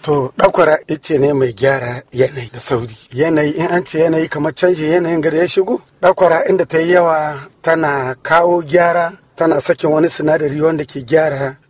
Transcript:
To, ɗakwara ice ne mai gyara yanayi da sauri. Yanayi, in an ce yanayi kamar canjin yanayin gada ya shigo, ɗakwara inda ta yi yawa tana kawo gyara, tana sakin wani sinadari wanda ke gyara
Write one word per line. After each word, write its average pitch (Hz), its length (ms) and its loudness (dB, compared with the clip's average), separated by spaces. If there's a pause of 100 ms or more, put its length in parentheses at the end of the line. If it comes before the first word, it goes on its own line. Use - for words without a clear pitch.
To, 143 340 -2
ɗakwara 175 400 4 (120)
ice 156 300 -4
ne 143 140 2
mai 131 200 0
gyara 123 480 -2 (100)
yanayi 127 400 -2
da 120 80 -16
sauri. 117 380 -6 (160)
Yanayi, 151 420 0
in 165 140 -2
an 175 160 -2
ce 160 160 -4
yanayi 160 260 0
kamar 151 240 -4
canjin 156 380 0 (100)
yanayin 170 220 0
gada 156 160 0
ya 175 100 2
shigo, 196 320 -2 (220)
ɗakwara 180 480 4
inda 185 160 0
ta 160 140 -2
yi 170 180 0
yawa 156 400 0 (240)
tana 143 640 -2
kawo 175 400 2
gyara, 170 500 2 (220)
tana 165 260 0
sakin 165 300 0
wani 156 180 2
sinadari 151 500 -2
wanda 156 240 0
ke 135 220 -10
gyara 139 500 0 (140)